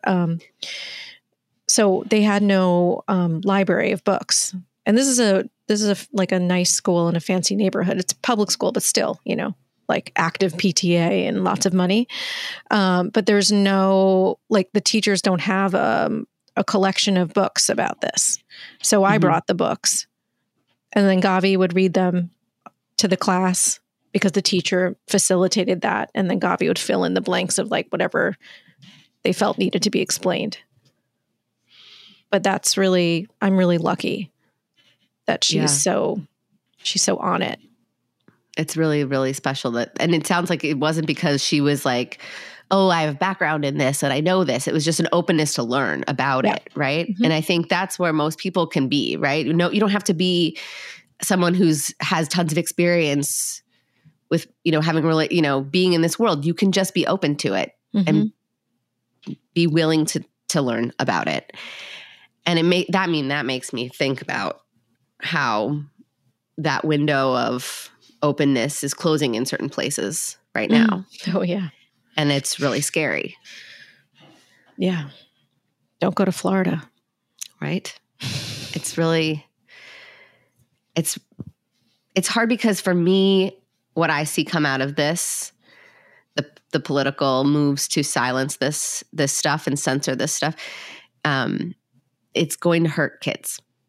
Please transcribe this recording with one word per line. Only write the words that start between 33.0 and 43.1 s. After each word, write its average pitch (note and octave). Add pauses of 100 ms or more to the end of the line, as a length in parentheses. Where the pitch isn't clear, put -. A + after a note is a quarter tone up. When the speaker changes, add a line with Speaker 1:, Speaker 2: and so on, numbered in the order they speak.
Speaker 1:
I'm G3
really F3
lucky - (920)
that D#3+
she's -
Speaker 2:
Yeah. D#3
Speaker 1:
so, D3 (560)
she's -
so -
on F3+
it. - (1000)
Speaker 2:
It's D#3
really, D3+
really C3+
special C3+
that, A#2
and E3+
it D#3
sounds F3
like E3+
it D3+
wasn't D#3
because D3
she D3+
was C#3+
like, B2 (520)
"Oh, F#3+
I E3+
have D3